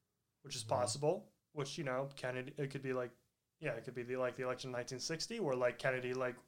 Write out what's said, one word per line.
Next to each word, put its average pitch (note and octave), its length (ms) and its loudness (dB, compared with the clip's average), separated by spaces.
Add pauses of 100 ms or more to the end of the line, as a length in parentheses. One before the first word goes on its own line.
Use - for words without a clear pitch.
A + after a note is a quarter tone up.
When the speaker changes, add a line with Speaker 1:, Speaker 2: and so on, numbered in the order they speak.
(440)
Speaker 1:
which C#3+ 120 -8
is A#2+ 80 -2
Speaker 2:
Mm-hmm. G#2+ 120 -8
Speaker 1:
possible, C#3+ 500 2 (280)
which, C#3 240 -4
you E3+ 60 -4
know, C3+ 320 0
Kennedy, B2+ 420 -4
it C#3+ 120 0
could C#3 140 -6
be, C3 100 0
like, B2 180 0 (500)
yeah, D3 100 0
it A2+ 140 -4
could B2+ 100 -8
be B2 80 -4
the, B2 140 -2
like, B2+ 180 2
the C3 80 -4
election B2+ 280 -2
of B2 40 -4
nineteen B2 240 -4
sixty, E3 400 -2
where, D3 160 4
like, B2 240 4
Kennedy, B2+ 340 2
like, B2+ 220 0 (120)